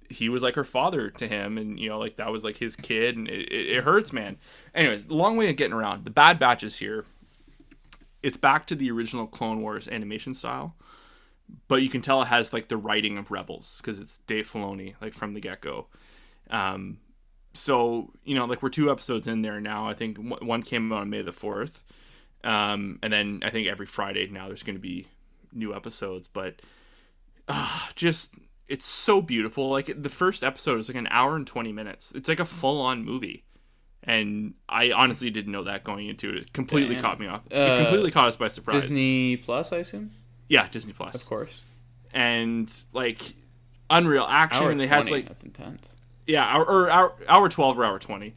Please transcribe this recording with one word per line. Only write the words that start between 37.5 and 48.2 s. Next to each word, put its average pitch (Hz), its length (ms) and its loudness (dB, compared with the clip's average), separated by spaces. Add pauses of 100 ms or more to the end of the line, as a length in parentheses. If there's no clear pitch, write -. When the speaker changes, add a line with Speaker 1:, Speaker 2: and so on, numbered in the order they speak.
Speaker 2:
Uh, 127 40 -2
Speaker 1:
It 135 220 4
completely 165 320 4
caught 139 180 6
us 113 80 0
by 113 120 0
surprise. - 340 0
Speaker 2:
Disney 131 560 2
Plus, 123 340 -4
I 175 60 -4
assume? 175 340 -10 (360)
Speaker 1:
Yeah, 120 220 6
Disney 107 220 -10
Plus. - 300 -8
Speaker 2:
Of - 60 -14
course. - 320 -8 (540)
Speaker 1:
And, 117 580 0 (200)
like, 120 280 -2 (720)
unreal 156 380 6
action. 147 340 4
Speaker 2:
Hour 151 120 4
Speaker 1:
They 139 120 0
had, 147 160 6
Speaker 2:
twenty, - 100 -2
Speaker 1:
like, 139 160 -2
Speaker 2:
that's - 140 -18
intense. - 540 -18 (300)
Speaker 1:
Yeah, 147 180 6
hour, 120 200 6
or 185 260 6
hour, 180 240 6 (120)
hour 185 220 10
twelve 135 300 4
or 120 80 4
hour 98 120 0
twenty. 104 380 -10